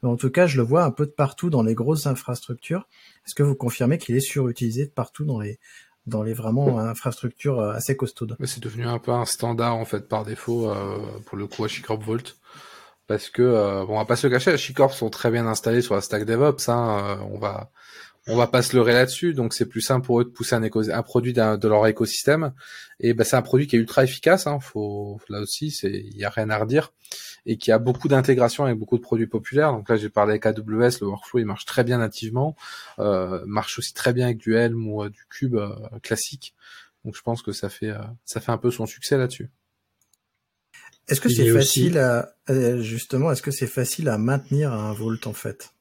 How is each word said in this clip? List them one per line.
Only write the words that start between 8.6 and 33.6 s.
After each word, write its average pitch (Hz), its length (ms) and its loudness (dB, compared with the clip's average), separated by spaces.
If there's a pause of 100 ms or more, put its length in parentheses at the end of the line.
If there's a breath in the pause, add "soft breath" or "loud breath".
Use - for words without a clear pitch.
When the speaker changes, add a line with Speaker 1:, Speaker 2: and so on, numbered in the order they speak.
Speaker 2:
devenu 117 260 -8
un 120 120 -2
peu 120 140 -4
un 120 120 0
standard, 117 520 -2
en 113 80 -4
fait, 101 240 -6
par 107 160 -2
défaut, 113 440 -4
euh, 98 280 -4 (300)
pour - 120 -12
le 101 80 -6
coup, - 180 -6
HashiCorp 107 380 -6
Vault. 113 320 -6 (720 loud breath)
Parce - 240 -4
que, - 120 2
euh, 104 420 4
bon, 104 100 -4
on 107 40 0
va 110 60 0
pas 120 120 2
se 143 100 0
le 123 60 4
cacher, 127 180 4
HashiCorp 139 420 2
sont 113 180 -4
très - 200 -2
bien 117 160 0
installés 113 360 2
sur 117 120 0
la 101 60 2
stack 107 240 -4
DevOps, 135 440 2
hein, 104 520 0
euh, 101 100 -8
on 98 80 -10
va, 101 320 -6 (580 loud breath)
on 113 80 2
va 120 100 6
pas 123 160 4
se 127 140 2
leurrer 120 160 6
là-dessus, 131 420 2
donc 120 200 -2
c'est 117 120 0
plus - 140 -8
simple 131 260 0
pour 117 140 4
eux 120 40 4
de 120 60 -10
pousser - 240 -4
un 113 80 2
éco-, 110 260 0
un 107 140 -2
produit 123 300 0
d'un, 110 260 2
de 107 100 2
leur 107 200 6
écosystème. 139 640 0 (480 loud breath)
Et 117 120 4
ben, 113 120 2
c'est - 100 0
un 127 80 4
produit 135 240 2
qui 139 80 -4
est 117 60 6
ultra 123 240 2
efficace, 160 420 2
hein, 147 140 -2
faut, 104 680 -8
là 101 120 -6
aussi, 151 320 -6
c'est, 98 180 -4
il 101 260 -8
y 101 80 -8
a 101 60 -2
rien 107 180 -2
à 107 100 0
redire, 120 340 0 (520 loud breath)
et 110 140 -2
qui - 140 4
a 110 80 8
beaucoup 123 260 0
d'intégration 131 580 4
avec 120 140 0
beaucoup 110 180 -2
de 117 60 0
produits 113 240 0
populaires. 135 460 0
Donc 107 180 -4
là, 113 60 4
j'ai 107 120 -2
parlé 104 220 2
avec 107 160 0
A 110 60 2
W 107 340 0
S, 123 140 2
le 101 80 -4
workflow, 101 320 -4
il 113 40 0
marche 98 220 -8
très - 160 0
bien 120 160 2
nativement, 117 580 -2 (440 loud breath)
euh, 92 460 0
marche 104 340 -4